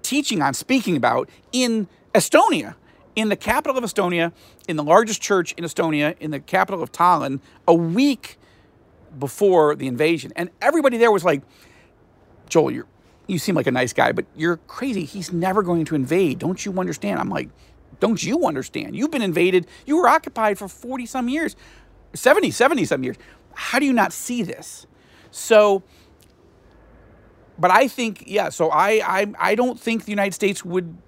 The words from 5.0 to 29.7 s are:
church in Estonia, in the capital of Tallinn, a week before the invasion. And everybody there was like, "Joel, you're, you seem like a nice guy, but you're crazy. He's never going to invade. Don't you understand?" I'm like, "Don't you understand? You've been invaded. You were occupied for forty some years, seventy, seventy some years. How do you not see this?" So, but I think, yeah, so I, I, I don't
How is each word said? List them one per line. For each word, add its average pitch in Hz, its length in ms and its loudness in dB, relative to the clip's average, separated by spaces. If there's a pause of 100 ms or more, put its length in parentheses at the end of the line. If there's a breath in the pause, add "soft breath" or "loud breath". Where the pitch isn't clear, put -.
church 185 380 0
in 170 60 -8
Estonia, 156 540 -2
in 156 120 -8
the 143 100 -8
capital 190 420 -2
of - 100 -10
Tallinn, 143 480 2 (260 soft breath)
a 170 80 8
week 185 640 0 (800 soft breath)
before 151 560 4
the 135 120 -8
invasion. 139 500 -2
And 175 140 -6 (100)
everybody 277 380 2
there 233 120 6
was 190 140 2
like, 143 180 2 (1040 soft breath)
"Joel, 147 220 2
you're, 123 160 -10 (400 soft breath)
you 185 120 -4
seem 185 160 -2
like 143 120 0
a 131 60 0
nice 127 220 -2
guy, 120 180 2
but - 140 -4 (100)
you're 160 220 -2
crazy. 226 460 -6
He's 170 280 -12
never 185 300 0
going 170 240 0
to - 80 -4
invade. 147 440 0
Don't 175 260 -6
you 190 140 -6
understand?" 185 400 -6
I'm - 120 -4
like, 151 180 -6 (520 soft breath)
"Don't 202 220 0
you 262 240 -2
understand? - 500 -6
You've 277 140 -2
been 285 120 -4
invaded. 180 440 2 (200 loud breath)
You 294 100 0
were 339 120 4
occupied 226 500 0
for 202 100 -10
forty 247 380 -10
some 240 220 -6
years, 302 280 -4 (580 soft breath)
seventy, 294 360 4
seventy 247 340 2
some 135 180 -2
years. 127 140 -6 (380 loud breath)
How - 240 -4
do 285 80 0
you 269 80 2
not 214 180 2
see 247 300 -6
this?" - 440 -12 (440 soft breath)
So, 208 520 4 (1800 soft breath)
but 180 120 2
I 233 180 6
think, 226 380 -6
yeah, 190 240 -2
so 156 200 -2
I, 196 340 2
I, 196 220 -2 (120)
I 190 180 0
don't 247 240 -2